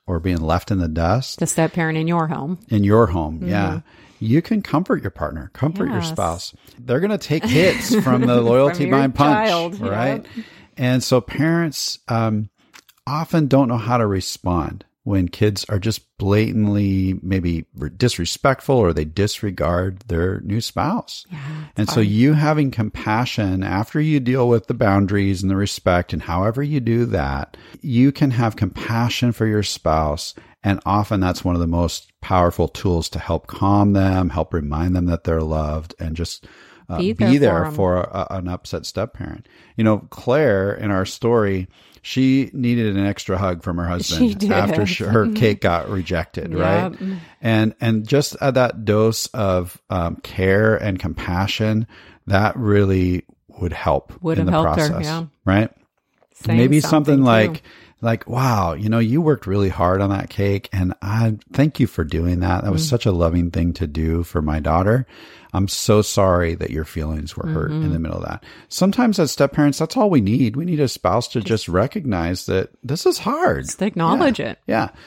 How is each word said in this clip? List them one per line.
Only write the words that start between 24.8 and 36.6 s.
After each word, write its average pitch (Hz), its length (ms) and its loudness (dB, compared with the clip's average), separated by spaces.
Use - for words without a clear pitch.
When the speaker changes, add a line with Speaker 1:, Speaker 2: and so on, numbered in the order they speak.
Speaker 1:
and 95 80 0
the 95 40 0
respect 95 560 0
and 80 120 -4
however 107 400 -2
you 147 160 -2
do 117 260 2
that, 71 500 -4
you 131 300 4
can 139 200 2
have 117 240 0
compassion 117 760 -2
for 113 140 0
your 107 180 2
spouse. 78 720 -2
And 98 220 0
often 101 360 0
that's 90 240 -2
one 87 100 2
of 85 60 0
the 85 60 0
most 85 520 -2
powerful 87 480 2
tools 85 420 -2
to 82 100 -8
help - 280 -4
calm 101 460 2
them, 95 360 2
help 82 240 -4
remind 80 420 -2
them 87 100 0
that 85 180 -2
they're 82 180 0
loved, 78 580 -4
and 80 180 -6
just, - 280 -8